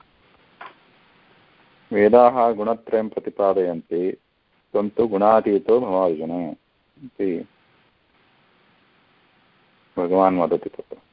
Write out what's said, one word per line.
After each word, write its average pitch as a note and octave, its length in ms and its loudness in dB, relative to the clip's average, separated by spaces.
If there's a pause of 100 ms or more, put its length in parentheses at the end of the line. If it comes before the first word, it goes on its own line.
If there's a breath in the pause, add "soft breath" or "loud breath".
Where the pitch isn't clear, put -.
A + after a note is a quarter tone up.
(1900)
"वेदाः A#2+ 580 6
गुणत्रयं A2 580 -4
प्रतिपादयन्ति" F#2 1080 -4 (600)
त्वं G#2 120 -2
तु A#2 180 -2
गुणातीतो G#2+ 720 2
भवार्जुन F2 760 -4 (480)
इति F#2+ 440 -8 (2500)
भगवान् F#2 420 2
वदति E2 300 -2
तत्र। - 280 -18 (160)